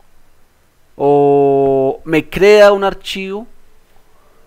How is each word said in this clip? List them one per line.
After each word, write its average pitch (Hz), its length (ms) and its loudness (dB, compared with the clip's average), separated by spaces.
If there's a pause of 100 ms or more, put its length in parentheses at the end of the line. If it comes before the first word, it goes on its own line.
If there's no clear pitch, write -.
(960)
o 139 1080 0
me 156 240 -4
crea 208 440 4
un 196 120 -4
archivo 190 640 -10 (1000)